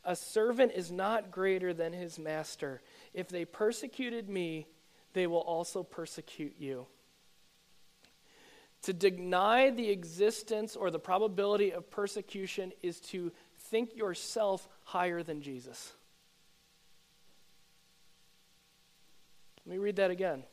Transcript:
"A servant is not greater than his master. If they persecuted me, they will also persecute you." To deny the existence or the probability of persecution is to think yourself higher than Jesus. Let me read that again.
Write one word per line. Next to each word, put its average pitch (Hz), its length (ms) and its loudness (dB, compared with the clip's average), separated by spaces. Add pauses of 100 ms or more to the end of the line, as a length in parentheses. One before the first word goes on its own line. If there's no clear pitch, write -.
"A 180 100 0
servant 233 560 4
is 175 200 -6
not 196 380 0
greater 185 440 2
than 165 180 -2
his 175 260 -8
master. 156 640 -6 (320)
If 180 140 -6
they 175 160 -4
persecuted 233 840 -2
me, 165 380 -4 (440)
they 180 160 2
will 170 140 2
also 170 420 -2
persecute 156 760 -10
you." 135 300 -8 (2000)
To 190 100 0
deny 190 760 6
the 233 180 0
existence 202 880 0
or 185 140 0
the 160 100 -2
probability 202 720 2
of 175 180 -8
persecution 196 920 -6
is 175 200 -4
to 175 320 -6 (220)
think 226 380 0
yourself 202 760 -2 (160)
higher 180 360 0
than 156 200 -6
Jesus. 131 520 -12 (3750)
Let 170 60 -10
me 185 60 -4
read 202 200 0
that 190 140 6
again. 175 420 0